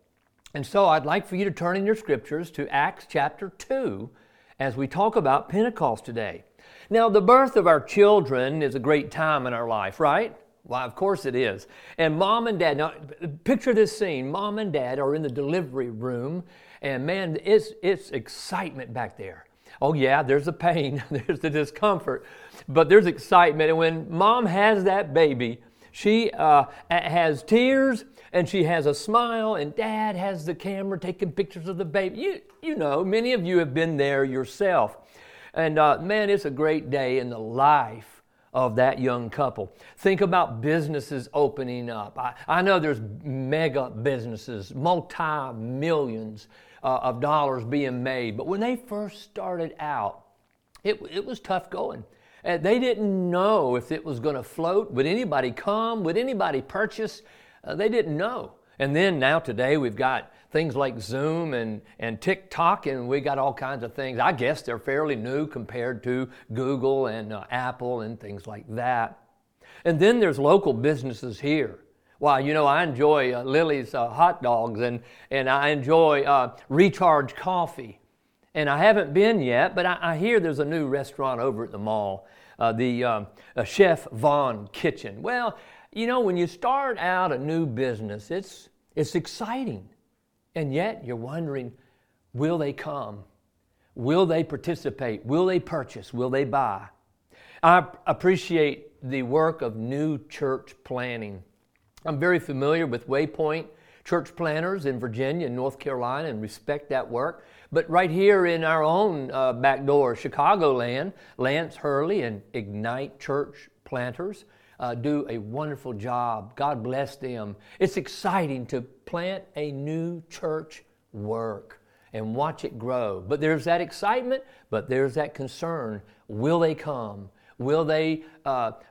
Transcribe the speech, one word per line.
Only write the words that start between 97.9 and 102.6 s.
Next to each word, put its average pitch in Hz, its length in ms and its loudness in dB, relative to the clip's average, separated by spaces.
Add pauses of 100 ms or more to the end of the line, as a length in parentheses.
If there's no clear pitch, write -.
appreciate 165 840 0 (100)
the 131 200 -4
work 160 380 2
of 117 140 -4
new 139 420 -4 (120)
church - 460 -6 (100)
planning. 117 580 -8 (640)
I'm 151 120 -4
very 175 180 4
familiar 151 480 0